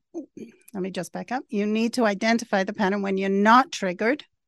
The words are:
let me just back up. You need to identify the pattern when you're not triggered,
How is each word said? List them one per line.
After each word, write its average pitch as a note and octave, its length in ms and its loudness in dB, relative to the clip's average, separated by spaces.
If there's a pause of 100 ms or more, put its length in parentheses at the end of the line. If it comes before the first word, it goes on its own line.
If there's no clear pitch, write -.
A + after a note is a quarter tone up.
(760)
let G3 80 -6
me F#3+ 80 -4
just F3+ 220 -8
back - 200 -10
up. C4 160 -4
You G3+ 180 -2
need A3 280 0
to B3 100 0
identify A3 600 0
the F#3+ 80 -4
pattern G3+ 300 0
when G3 160 -2
you're G3 100 -2
not G3+ 440 4
triggered, G#3 520 -2 (240)